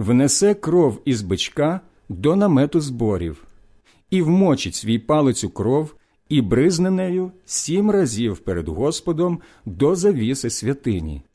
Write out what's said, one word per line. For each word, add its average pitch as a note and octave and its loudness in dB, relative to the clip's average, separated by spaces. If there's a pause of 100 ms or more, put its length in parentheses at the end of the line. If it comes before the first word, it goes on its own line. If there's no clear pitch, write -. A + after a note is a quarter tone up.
внесе C3+ 2
кров D#3+ 0
із A#2+ -2
бичка D3 -2 (280)
до C3 0
намету D#3+ 4
зборів G#2+ -4 (680)
і F#3 2
вмочить D#3+ 2
свій A2+ -2
палець C#3 0
у F#2 -4
кров C3+ -2 (340)
і D3 0
бризне D#3+ 2
нею F#3 -2 (120)
сім G3+ -2
разів A#2 0
перед F2 -6
Господом E3 -2 (240)
до C3+ 0
завіси C3+ 0
святині F#2 -4 (120)